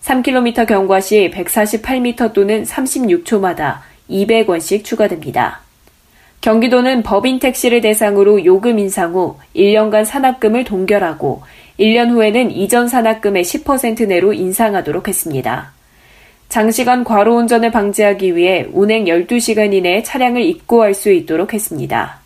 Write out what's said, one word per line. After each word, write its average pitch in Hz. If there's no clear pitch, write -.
삼 254
킬로미터 247
경과 196
시 196
백사십팔 214
미터 240
또는 208
삼십육 247
초마다 175
이백 202
원씩 190
추가됩니다. 160
경기도는 247
법인 247
택시를 247
대상으로 208
요금 202
인상 190
후 175
일 202
년간 214
산악금을 247
동결하고, 190
일 220
년 240
후에는 226
이전 240
산악금의 220
십 302
퍼센트 240
내로 190
인상하도록 190
했습니다. 131
장시간 240
과로 220
운전을 233
방지하기 202
위해 175
운행 208
열두 175
시간 208
이내에 185
차량을 247
입고할 208
수 202
있도록 170
했습니다. 139